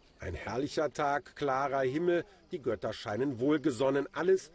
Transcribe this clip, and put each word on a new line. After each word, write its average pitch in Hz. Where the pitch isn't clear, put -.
Ein 85
herrlicher 139
Tag, 143
klarer 139
Himmel, 165
die 175
Götter 117
scheinen 117
wohlgesonnen. 135
Alles 185